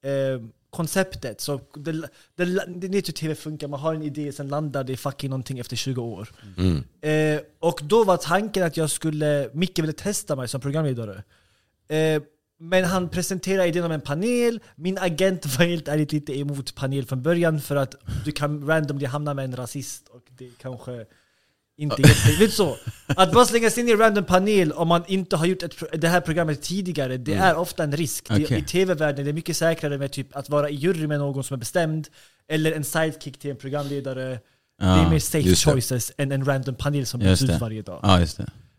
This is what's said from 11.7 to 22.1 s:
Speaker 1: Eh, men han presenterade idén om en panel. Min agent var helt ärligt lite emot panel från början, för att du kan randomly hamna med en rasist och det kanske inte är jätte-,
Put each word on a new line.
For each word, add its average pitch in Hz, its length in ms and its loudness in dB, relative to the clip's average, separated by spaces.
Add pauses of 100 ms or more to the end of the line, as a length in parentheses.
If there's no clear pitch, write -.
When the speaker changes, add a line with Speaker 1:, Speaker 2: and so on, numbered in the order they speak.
Speaker 1:
Eh, 156 320 2 (380)
men 180 260 2
han 180 240 0
presenterade 180 580 0
idén 170 160 0
om 165 80 -2
en 151 100 -4
panel. 233 580 0 (160)
Min 185 220 -4
agent 185 600 0
var 175 60 6
helt 170 220 -2
ärligt 151 240 0
lite 147 280 -4
emot 143 360 -6
panel 135 300 -2
från 127 160 -4
början, 165 400 2
för 143 140 -4
att 135 200 -2 (300)
du 151 60 -4
kan 147 360 -4
randomly 147 380 0
hamna 147 280 -4
med 135 120 -6
en 127 100 -6
rasist 123 520 -10
och 120 160 -20 (140)
det 127 120 -18 (120)
kanske 123 440 -12 (760)
inte 147 220 0
är 147 60 10
jätte-, - 220 8 (100)